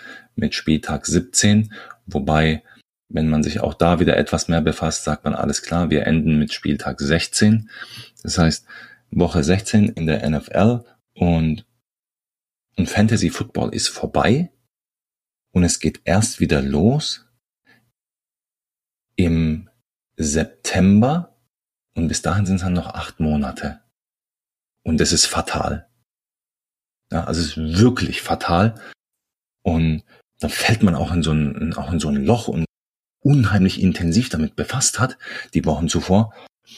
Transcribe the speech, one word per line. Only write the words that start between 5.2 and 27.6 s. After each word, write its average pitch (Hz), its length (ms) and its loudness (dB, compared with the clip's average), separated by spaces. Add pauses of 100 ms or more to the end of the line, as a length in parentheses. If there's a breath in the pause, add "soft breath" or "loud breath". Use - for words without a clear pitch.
man, 76 80 -2
alles - 300 -4
klar, 85 260 -2
wir 73 180 0
enden 78 320 2
mit 73 140 -2
Spieltag - 480 -6
sechzehn. 104 680 2 (540 loud breath)
Das - 140 -4
heißt, 80 280 2 (440 loud breath)
Woche 85 340 0
sechzehn 104 460 2
in - 160 -6
der 78 180 0
N 76 120 0
F - 160 -6
L 117 340 2 (300 soft breath)
und, 80 500 0 (1120)
und 85 120 -2
Fantasy 104 420 2
Football - 420 -6
ist - 160 -4
vorbei 104 600 0 (1000)
und 87 140 2
es - 160 -2
geht 78 240 -2
erst 104 340 0
wieder 78 220 2
los 85 640 0 (1900 soft breath)
im 82 520 0 (460)
September, 98 1120 2 (680)
und 82 140 -2
bis - 140 -4
dahin 95 240 0
sind's 90 180 0
dann 90 80 -2
noch 87 160 -2
acht - 320 -12
Monate. 76 600 -4 (1040)
Und 80 180 0
das 76 100 0
ist 85 140 2
fatal. - 640 -6 (1200)
Ja, 82 140 -4
also 82 160 -2
es 80 160 -6
ist 80 240 0